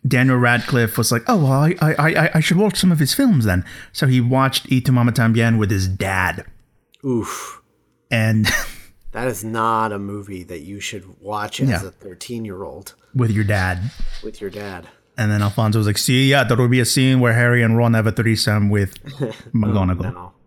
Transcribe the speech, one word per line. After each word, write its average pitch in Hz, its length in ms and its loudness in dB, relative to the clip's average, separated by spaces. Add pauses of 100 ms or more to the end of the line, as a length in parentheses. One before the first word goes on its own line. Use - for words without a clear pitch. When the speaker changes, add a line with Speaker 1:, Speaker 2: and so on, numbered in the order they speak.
Speaker 1:
Daniel 127 320 2
Radcliffe 120 600 0
was 117 140 0
like, 117 140 -2
"Oh, 247 180 2
well, 135 80 2
I, 151 280 2
I, 156 180 2
I, 160 360 2
I 160 60 4
should 165 160 2
watch 196 220 2
some 185 140 2
of 160 60 2
his 147 160 0
films 214 300 2
then." 92 200 2 (280)
So - 140 -2
he 127 140 4
watched 131 500 0
Y 127 100 2
Tu 127 120 0
Mama 120 200 4
Tambien 117 460 2
with 104 120 2
his 95 180 0
dad. 92 560 -2 (600)
Speaker 2:
Oof. 120 520 -6 (540)
Speaker 1:
And 110 420 2
<laughs> - 600 -10
Speaker 2:
That 113 160 -6
is 104 160 -8
not 110 480 -2
a 101 60 -6
movie 101 460 -10
that 87 160 -12
you 98 200 -14
should 92 400 -14
watch 107 400 -8
as 135 80 2
Speaker 1:
Yeah. 98 160 -2
Speaker 2:
a 92 60 -14
thirteen-year-old. 98 1040 -14 (200)
Speaker 1:
With 120 180 0
your 104 120 0
dad. 95 460 -2 (340)
Speaker 2:
With 110 160 -12
your 98 100 -8
dad. 95 360 -14 (320)
Speaker 1:
And 104 140 0
then 104 100 2
Alfonso 107 360 0
was 104 80 2
like, 104 120 0
"See, 135 320 2
yeah, 139 140 4
there 117 120 2
will 123 120 2
be 127 120 4
a 117 60 2
scene 131 340 2
where 117 140 4
Harry 120 280 2
and 113 140 2
Ron 117 180 4
have 110 120 2
a 107 60 0
threesome 107 580 0
with 101 240 0 (100)
Speaker 2:
<laughs> 127 480 -10
Speaker 1:
McGonagall." 101 640 -2
Speaker 2:
No. 90 180 -18 (140)